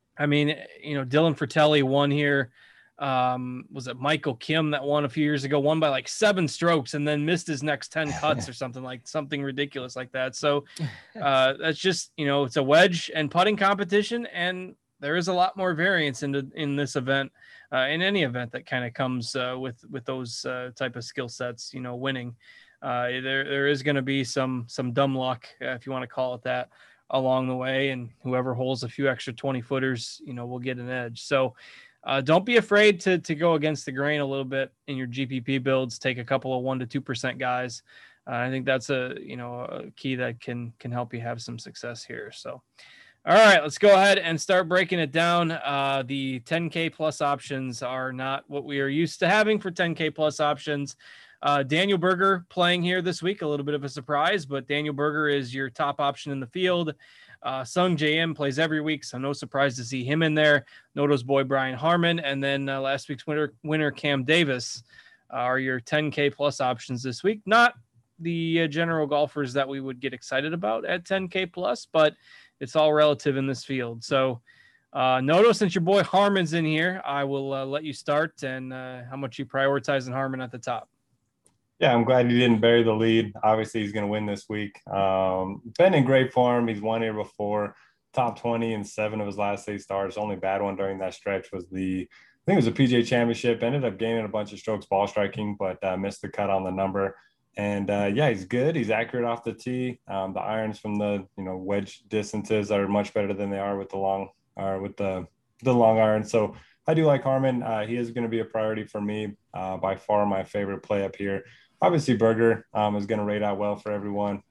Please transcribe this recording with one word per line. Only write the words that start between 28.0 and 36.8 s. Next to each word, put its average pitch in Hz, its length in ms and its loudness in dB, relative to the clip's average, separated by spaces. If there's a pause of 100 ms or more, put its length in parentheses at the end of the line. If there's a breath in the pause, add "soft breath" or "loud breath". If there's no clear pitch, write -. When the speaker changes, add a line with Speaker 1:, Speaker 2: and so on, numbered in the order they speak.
Speaker 1:
whoever 127 300 -2
holds 127 320 -2
a 117 40 -8
few 139 200 -2
extra 123 240 -4
twenty 131 280 -4
footers, 131 640 -4
you 135 80 -12
know, 120 140 -10
will 123 140 -10
get 127 160 -6
an 123 140 -10
edge. 120 320 -8
So, 131 320 2 (500 loud breath)
uh, 135 160 0
don't 160 260 4
be 240 100 4
afraid 208 420 6
to, 185 200 2
to 160 160 -4
go 165 200 2
against 151 300 0
the 139 80 -8
grain 143 300 0
a - 20 0
little 135 200 -2
bit 131 280 -4 (140)
in 139 100 -6
your 131 120 -4
G 127 180 -4
P 131 140 -4
P 135 180 -2
builds. 131 400 0
Take 127 200 -2
a 120 60 -8
couple 131 320 -2
of 123 60 -2
one 131 160 -2
to 127 80 -6